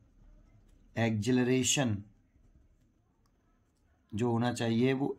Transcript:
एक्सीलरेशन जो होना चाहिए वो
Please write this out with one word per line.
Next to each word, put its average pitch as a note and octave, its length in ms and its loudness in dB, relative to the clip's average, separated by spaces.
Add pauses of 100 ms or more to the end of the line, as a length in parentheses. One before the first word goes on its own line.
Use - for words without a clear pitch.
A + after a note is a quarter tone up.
(960)
एक्सीलरेशन A#2+ 1000 0 (2250)
जो A#2 200 0
होना A#2 200 0
चाहिए A#2 400 0
वो C3+ 260 -2